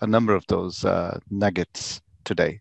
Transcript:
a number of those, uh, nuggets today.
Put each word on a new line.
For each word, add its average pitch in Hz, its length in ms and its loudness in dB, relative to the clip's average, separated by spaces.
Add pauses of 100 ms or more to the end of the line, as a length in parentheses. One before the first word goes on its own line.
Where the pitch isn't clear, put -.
a 110 60 -2
number 110 260 4
of 92 140 0
those, 90 380 -2
uh, 90 340 0 (100)
nuggets 98 720 -2 (220)
today. 85 380 0